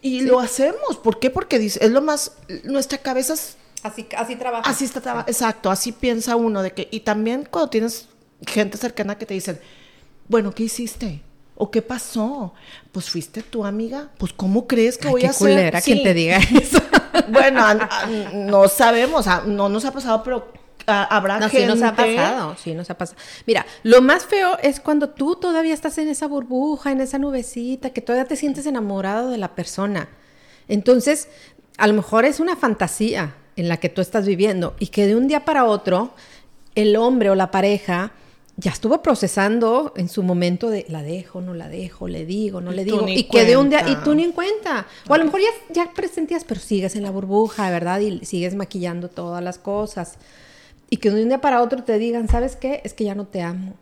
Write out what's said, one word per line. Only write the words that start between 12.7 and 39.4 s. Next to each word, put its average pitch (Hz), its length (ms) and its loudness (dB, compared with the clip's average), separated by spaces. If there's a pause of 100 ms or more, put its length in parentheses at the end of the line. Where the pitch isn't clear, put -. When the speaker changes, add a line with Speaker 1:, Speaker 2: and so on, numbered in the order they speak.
Speaker 1:
"Pues 180 160 -8
fuiste 175 340 -8
tú, 214 220 -6
amiga. 226 520 -6
Pues, 190 160 -4
¿cómo 196 340 0
crees 233 300 2
que - 100 -4
Speaker 2:
Ay, 277 60 2
Speaker 1:
voy 247 80 4
Speaker 2:
qué - 60 4
Speaker 1:
a - 40 6
hacer?". - 80 -2
Speaker 2:
culera 190 420 4
quien 262 180 2
Speaker 1:
Sí. 277 40 0
Speaker 2:
te 196 100 4
diga 170 240 2
<laughs> 247 240 6
eso. 294 180 4 (500)
Speaker 1:
Bueno, 262 320 6
a, 214 100 6
a, 214 340 0 (280)
no 196 360 6
sabemos, 233 580 4
a, 180 180 2
no 202 240 0
nos 214 160 -2
ha 269 60 -4
pasado, 247 320 -2
pero, 247 240 -6 (400)
a, 202 160 2
habrá 196 380 0
Speaker 2:
No, 220 80 2
Speaker 1:
gente. 262 120 4
Speaker 2:
sí 196 60 4
nos 226 140 2
ha 226 140 2
pasado, 226 680 0
sí 165 120 -8
nos 170 160 -10
ha 175 80 -8
pasado. - 220 -10 (260)
Mira, 226 200 0 (180)
lo 240 180 10
más 285 240 4
feo 381 380 2
es 277 160 2
cuando 294 300 0
tú 294 260 -2
todavía 330 380 0
estás 302 240 -6
en 311 100 -2
esa 302 200 -4
burbuja, 277 680 -2
en 269 80 0
esa 262 160 -4
nubecita, 262 720 -4
que 254 120 -6
todavía 254 280 0
te 294 80 -2
sientes 285 280 -4
enamorado 214 640 -2
de 247 80 -4
la 190 180 -6
persona. 190 520 -6 (600)
Entonces, 247 580 2 (500)
a 214 100 4
lo 208 60 4
mejor 220 320 2
es 285 140 0
una 339 160 0
fantasía 208 800 -2 (200)
en 175 140 -4
la 165 80 0
que 170 120 -4
tú 185 120 -4
estás 190 240 -2
viviendo 185 540 0
y 202 80 -4
que 202 180 0
de 202 100 4
un 254 120 2
día 294 180 0
para 285 200 2
otro 208 480 0 (600)
el 214 200 4
hombre 233 340 4
o 196 60 6
la 190 160 0
pareja 196 600 0 (460)
ya 185 140 -2
estuvo 240 320 0
procesando 226 920 2